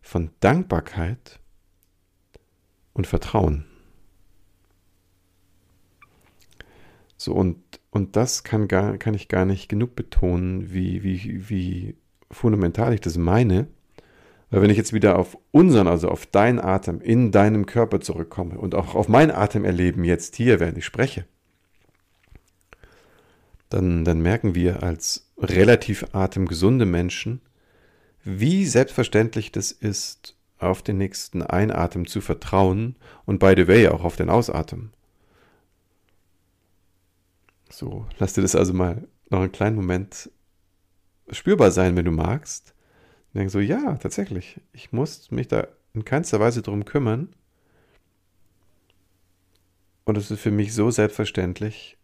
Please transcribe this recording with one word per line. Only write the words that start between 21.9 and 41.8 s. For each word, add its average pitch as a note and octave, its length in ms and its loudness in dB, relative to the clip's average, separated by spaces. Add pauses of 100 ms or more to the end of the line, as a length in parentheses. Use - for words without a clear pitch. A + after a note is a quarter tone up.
dann, F2 360 0
dann E2 160 2
merken F2 320 0
wir F2 300 -2
als - 540 -6
relativ G2+ 760 2
atemgesunde F#2+ 720 0
Menschen, F2+ 560 -4 (840)
wie C#3+ 420 0
selbstverständlich A2+ 840 0
das - 200 -6
ist, - 640 -10 (240)
auf F#2 240 -4
den G2+ 140 -4
nächsten F#2+ 440 -6
Einatmen F2 640 -2
zu - 160 -8
vertrauen G2 760 0 (300)
und G2 140 -2
by F#2+ 160 6
the F2 120 4
way G#2 200 8
auch D#2+ 160 0
auf E2+ 140 -4
den E2+ 120 -2
Ausatmen. - 640 -2 (2750)
So, G2+ 320 -12 (140)
lass F#2+ 140 -2
dir G2 100 0
das - 120 0
also F#2 160 4
mal F#2 360 -4 (240)
noch F#2+ 80 0
einen F#2+ 120 -2
kleinen G#2+ 240 -2
Moment F#2 540 -6 (1040)
spürbar D3+ 400 4
sein, F#2 240 2